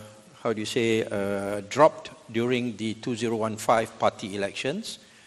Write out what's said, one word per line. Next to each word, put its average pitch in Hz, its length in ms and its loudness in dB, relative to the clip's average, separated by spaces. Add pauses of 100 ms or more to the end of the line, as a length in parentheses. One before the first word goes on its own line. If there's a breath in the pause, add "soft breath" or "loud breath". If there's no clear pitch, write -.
(420)
how 117 100 0
do 107 80 -4
you 107 60 -6
say, 113 380 2
uh, 101 640 -2
dropped 147 420 4 (220)
during 120 440 0
the 107 180 -4
two 120 220 -4
zero 113 200 0
one 110 200 -2
five 113 420 2
party 101 380 0
elections, 131 640 -4 (260 loud breath)